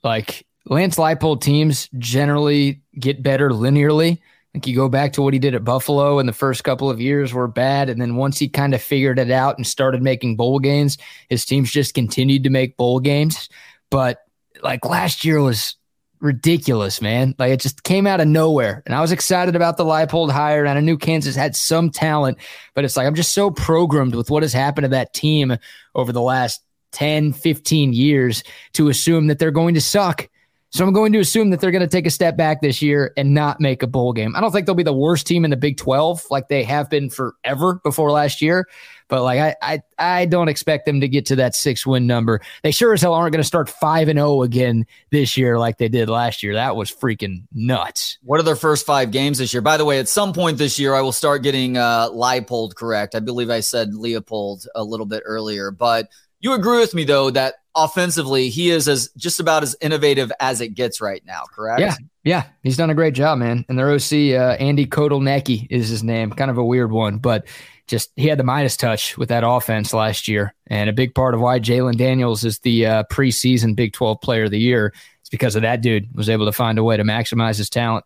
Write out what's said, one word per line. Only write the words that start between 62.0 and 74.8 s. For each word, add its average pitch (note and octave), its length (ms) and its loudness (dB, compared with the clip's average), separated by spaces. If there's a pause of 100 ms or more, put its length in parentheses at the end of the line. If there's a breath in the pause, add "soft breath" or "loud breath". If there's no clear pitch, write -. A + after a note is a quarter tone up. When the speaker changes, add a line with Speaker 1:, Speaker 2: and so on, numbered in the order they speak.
Speaker 1:
yeah. E3 180 0 (180)
He's C3 140 -2
done D#3+ 140 0
a D#3 60 0
great D#3 180 2
job, C#3+ 260 2
man. A#2+ 300 -2
And B2+ 100 -2
their C3+ 100 2
O D3 100 4
C, D3 360 2
uh, B2+ 200 2
Andy C#3+ 300 2
Kotelnicki C#3 840 0
is A#2+ 180 -2
his A2+ 160 -4
name. A2+ 280 -2
Kind C3+ 200 -4
of A#2+ 60 -2
a B2 80 0
weird A#2+ 260 0
one, A2 280 -2
but A#2+ 280 0 (400 loud breath)
just - 300 -4
he C#3 100 0
had D3+ 100 2
the C3 60 0
Midas C3 320 0
touch - 420 -4
with A2 120 -4
that A#2 160 0
offense A#2 480 0
last A2 340 -2
year. G#2 260 -2 (140)
And G#2 220 -2
a G#2+ 40 -2
big B2+ 220 -2
part C3 180 2
of A2+ 60 -2
why B2 200 2
Jalen A#2+ 360 0
Daniels B2 480 0
is A2 160 -4
the, A#2 260 2
uh, A2 200 2
preseason B2 720 2
Big A2+ 180 -2
twelve A2 260 -2
player A2+ 240 0
of G#2 80 -2
the G#2 80 -2
year A2+ 340 0 (300 loud breath)